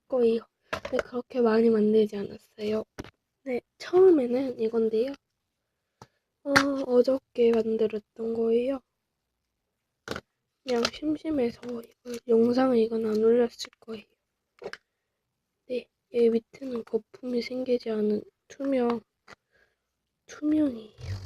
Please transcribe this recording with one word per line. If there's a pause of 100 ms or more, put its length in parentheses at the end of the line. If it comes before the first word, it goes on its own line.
거예요. (500)
네,
그렇게
많이
만들지
않았어요. (600)
네, (180)
처음에는
이건데요. (1300)
어, (340)
어저께
만들었던
거예요. (1800)
그냥 (100)
심심해서
이거, (100)
영상을
이건
안
올렸을 (100)
거예요. (1600)
네, (260)
얘
밑에는
거품이
생기지
않은 (260)
투명, (1300)
투명이에요. (120)